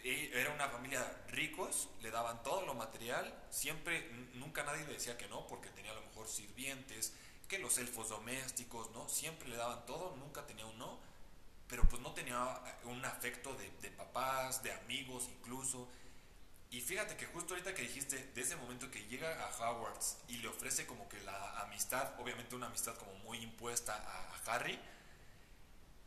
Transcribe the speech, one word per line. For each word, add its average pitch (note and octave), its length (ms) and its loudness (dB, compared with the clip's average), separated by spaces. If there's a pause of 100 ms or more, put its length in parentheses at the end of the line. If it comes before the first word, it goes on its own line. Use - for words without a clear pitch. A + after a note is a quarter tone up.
e-, C3+ 260 4 (100)
era C#3 120 4
una D3 160 4
familia B2+ 340 0 (260)
ricos, D#3 600 2 (120)
le A2+ 100 -2
daban A#2 340 2
todo F3+ 200 4
lo D3+ 100 0
material, A#2+ 600 0 (160)
siempre, D#3+ 600 2
n-, B2 240 -8
nunca D3 280 -2
nadie D3 240 0
le C3+ 60 -4
decía A#2+ 260 -2
que G2+ 100 -4
no, B2+ 200 -4
porque G#2+ 220 -8
tenía G#2+ 200 -8
a A2 40 -4
lo G#2+ 80 -6
mejor G#2+ 260 -8
sirvientes, A2+ 840 -2 (340)
que F#3+ 100 2
los F#3+ 200 6
elfos A2+ 320 0
domésticos, A#2+ 840 -2
¿no? B2 160 -6
Siempre D3+ 400 0
le A#2 80 -2
daban A#2 300 0
todo, D#3+ 300 -2
nunca C#3 300 -6
tenía A2 200 -8
un A2 120 -8
no, D3+ 220 -6 (640)
pero - 220 4
pues B2 120 10
no D3 140 -2
tenía, B2+ 520 2
eh, A#2+ 200 -8
un B2 180 -2
afecto B2 500 0
de, G2+ 140 -6 (140)
de F#2+ 80 -4
papás, C3 720 2
de A2 100 0
amigos B2+ 640 -2
incluso. B2+ 520 -2 (840)
Y B2 100 -4
fíjate F#3+ 360 2
que - 100 -4
justo E3+ 280 -2
ahorita F3+ 200 0
que C3+ 80 2
dijiste C3+ 340 0 (160)
de A#2 80 0
ese E3+ 140 4
momento B2+ 380 -4
que G#2 160 -6
llega C3+ 360 0
a G2 60 0 (220)
Hogwarts A2+ 460 0 (100)
y A#2+ 80 -4
le A2+ 100 -2
ofrece B2+ 400 2
como A2 220 -8
que G2+ 140 -8
la G2+ 380 -4
amistad, G#2+ 600 2
obviamente A#2+ 340 -2
una B2 120 -2
amistad A#2 300 0
como G2+ 160 -8 (120)
muy A2+ 140 -4
impuesta A2+ 580 0
a, G2+ 400 -2
a - 180 2
Harry, D3+ 240 4 (1300)